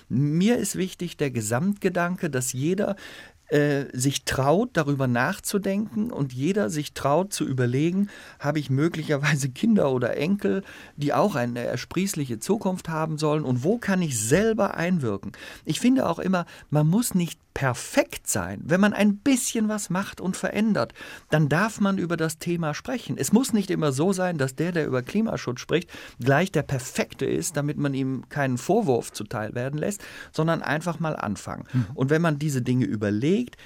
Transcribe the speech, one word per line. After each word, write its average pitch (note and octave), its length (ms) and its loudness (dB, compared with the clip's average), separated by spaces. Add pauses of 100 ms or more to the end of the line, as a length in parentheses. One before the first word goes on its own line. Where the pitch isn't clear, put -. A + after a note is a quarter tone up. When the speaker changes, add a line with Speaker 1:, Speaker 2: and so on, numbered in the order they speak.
Speaker 1:
Mir D#3+ 500 2
ist - 160 -4
wichtig - 440 -6
der D3 120 0
Gesamtgedanke, F3 1000 0
dass B2+ 220 -2
jeder, F3+ 440 0 (500)
äh, C#3+ 460 2
sich C3 320 0
traut, D#3+ 480 2
darüber C#3+ 340 2
nachzudenken G3 1040 0
und C3+ 220 -4
jeder G3 360 0
sich D3+ 240 -6
traut D#3 400 0
zu - 120 -2
überlegen, C#3 640 2 (320)
habe D3 180 0
ich C#3 120 -2
möglicherweise D3 800 2
Kinder F#3+ 420 4
oder B2 240 0
Enkel, G3 480 0 (320)
die C#3+ 180 -2
auch D#3+ 220 2
eine A#2+ 240 0
ersprießliche B2+ 800 -4
Zukunft F#3+ 480 -2
haben D#3+ 300 -2
sollen D3+ 260 2
und B2 180 0
wo G3+ 160 2
kann F#3+ 240 0
ich C#3 160 -2
selber G3 560 2
einwirken? C3+ 560 0 (340)
Ich D3+ 140 -2
finde B3+ 300 4
auch E3 100 -2
immer, F3+ 260 0 (260)
man D3+ 180 6
muss A3 260 4
nicht F3 240 0 (140)
perfekt - 760 -2
sein. F#2+ 360 -4
Wenn F#3+ 160 2
man G#3 120 6
ein G3+ 240 4
bisschen A#3+ 520 0
was G#3+ 220 -4
macht F#3 300 -4
und F3+ 160 -4
verändert, G3 580 0 (360)
dann D#3 180 4
darf F3+ 320 0
man G3 180 2
über E3+ 180 -2
das D#3+ 220 -2
Thema E3+ 360 -2
sprechen. A#3+ 440 -6
Es - 140 0
muss B3 200 4
nicht G3 200 0
immer D#3+ 180 2
so D#3 220 2
sein, F3+ 260 -2
dass C3 160 -2
der, E3 160 -2
der E3 160 0
über B2+ 160 0
Klimaschutz C#3+ 560 -2
spricht, - 320 -2 (300)
gleich C#3 320 2
der D3+ 100 2
Perfekte - 640 -4
ist, - 300 -2
damit D3 200 -2
man C#3+ 160 0
ihm C3 360 -4
keinen C3+ 280 -2
Vorwurf F3+ 560 2
zuteil G#2+ 440 -6
werden C3+ 240 -4
lässt, G3+ 200 -2 (300)
sondern D#3+ 320 0
einfach D#3+ 380 -2
mal D#3+ 160 -2
anfangen. - 560 -6
Speaker 2:
Mhm. B2 220 2
Speaker 1:
Und C3 160 0
wenn D#3+ 120 4
man D#3 160 2
diese C#3 240 -2
Dinge B2+ 220 2
überlegt, G#2+ 540 0 (260)